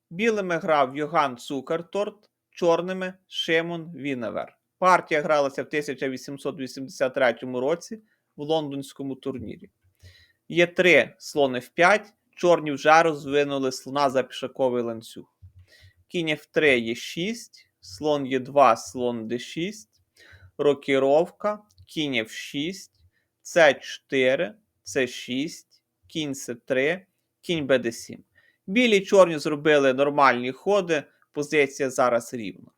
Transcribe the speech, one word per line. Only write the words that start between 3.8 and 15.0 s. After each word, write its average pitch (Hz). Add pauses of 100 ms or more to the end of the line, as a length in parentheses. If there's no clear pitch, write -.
Віневер. 123 (200)
Партія 170
гралася 147
в -
тисяча 143
вісімсот 135
вісімдесят 131
третьому 127
році 170 (340)
в 151
лондонському 139
турнірі. 131 (800)
Є 170
три, 175
слон 139
Ф 123
п'ять, 196 (220)
чорні 160
вже 151
розвинули 143
слона 139
за 127
пішаковий 123
ланцюг. - (720)